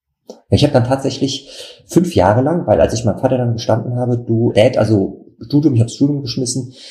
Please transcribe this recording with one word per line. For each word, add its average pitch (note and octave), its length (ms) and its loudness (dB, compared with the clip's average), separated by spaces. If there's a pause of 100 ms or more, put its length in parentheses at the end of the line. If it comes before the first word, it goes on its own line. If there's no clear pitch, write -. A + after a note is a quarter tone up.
(500)
Ich B2 140 2
habe D3 100 2
dann A#2+ 120 2
tatsächlich - 1000 -6
fünf - 280 0
Jahre G2+ 260 4
lang, D3+ 260 -2
weil G#2 120 2
als - 140 2
ich A2+ 100 -6
meinem G2 160 -2
Vater C3 180 0
dann A#2+ 160 -2
gestanden A#2 440 -4
habe, B2 200 -2
„Du, A#2 360 0
Dad“, A2+ 240 2
also - 480 0 (160)
Studium, D3 340 0
ich A#2 60 4
hab's A#2 140 -2
Studium C#3+ 260 0
geschmissen, B2 520 -6 (180)